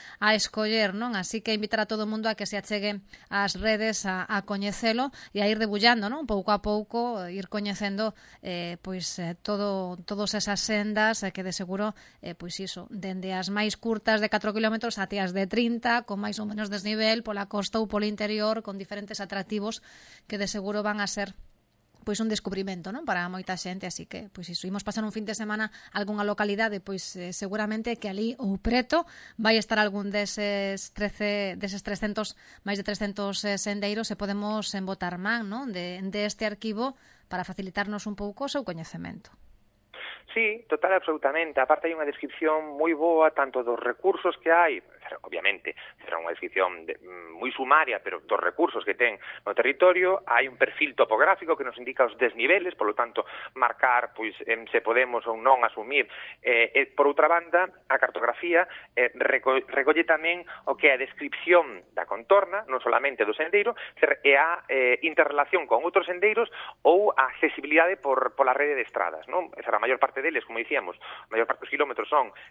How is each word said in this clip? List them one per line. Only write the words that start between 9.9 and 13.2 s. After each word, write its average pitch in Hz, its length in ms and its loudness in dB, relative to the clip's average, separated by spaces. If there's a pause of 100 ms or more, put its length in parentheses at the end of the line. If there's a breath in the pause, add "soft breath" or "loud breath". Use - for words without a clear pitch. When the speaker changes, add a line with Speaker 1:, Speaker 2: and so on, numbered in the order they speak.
Speaker 1:
todas 208 280 -4
esas 196 280 -2
sendas, 214 600 0
eh, 190 80 -4
que 190 120 -8
de 185 80 -6
seguro, 196 440 -4 (280 soft breath)
eh, 170 120 -10
pois 175 240 -12
iso, 190 320 -10
dende 190 440 -6